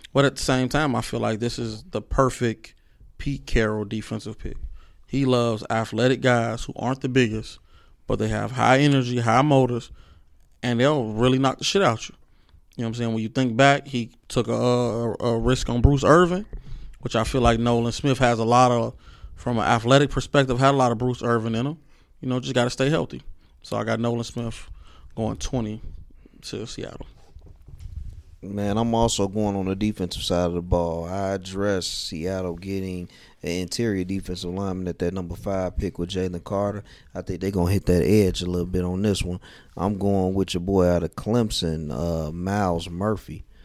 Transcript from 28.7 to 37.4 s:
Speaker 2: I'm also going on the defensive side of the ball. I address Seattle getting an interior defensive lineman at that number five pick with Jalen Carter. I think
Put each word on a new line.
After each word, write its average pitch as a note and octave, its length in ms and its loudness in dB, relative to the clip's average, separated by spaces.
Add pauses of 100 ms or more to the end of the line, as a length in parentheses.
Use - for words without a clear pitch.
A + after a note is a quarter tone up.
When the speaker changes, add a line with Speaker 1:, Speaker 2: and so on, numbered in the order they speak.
Speaker 2:
I'm A#2 160 0
also A2+ 340 2
going G2+ 260 -2
on F#2+ 120 -2
the F#2+ 100 -2
defensive F#2+ 460 -4
side F2 240 0
of F2 80 -2
the F2 80 -2
ball. E2+ 420 0
I G2 300 -4
address F#2+ 520 -4
Seattle F2+ 680 -6
getting F#2+ 560 -8 (320)
an E2 80 -6
interior F#2 520 -2
defensive F#2 480 -6
lineman F#2 380 -6
at E2+ 120 -6
that F2 120 -2
number F2+ 220 -8
five F#2 420 -4
pick F#2+ 220 -4
with F2 100 -4
Jalen F#2 360 -4
Carter. G2+ 380 -4 (320)
I F2+ 60 -8
think F2+ 220 -8